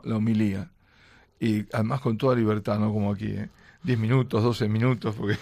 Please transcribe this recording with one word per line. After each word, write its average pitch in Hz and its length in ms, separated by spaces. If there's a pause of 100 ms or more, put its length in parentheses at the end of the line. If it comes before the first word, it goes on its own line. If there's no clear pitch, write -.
la 117 120
homilía. 107 540 (680)
Y 107 340
además 120 260
con 113 180
toda 131 180
libertad, 107 440
no 107 140
como 104 180
aquí, 104 140
¿eh? 104 240 (320)
Diez 123 180
minutos, 120 420
doce 113 280
minutos, 113 460
porque 104 260